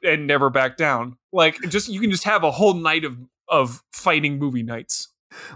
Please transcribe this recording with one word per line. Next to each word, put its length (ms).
and 240
Never 220
Back 280
Down. 400
Like, 280
just, 200
you 100
can 120
just 120
have 200
a 80
whole 220
night 320
of, 120
of 360
fighting 460
movie 240
nights. 460